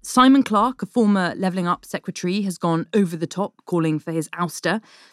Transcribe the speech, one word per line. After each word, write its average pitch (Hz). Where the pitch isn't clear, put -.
Simon 262
Clarke, 220
a 190
former 202
Levelling 185
Up -
secretary, 185
has 190
gone 165
over 190
the 160
top, -
calling 160
for 156
his 160
ouster. 175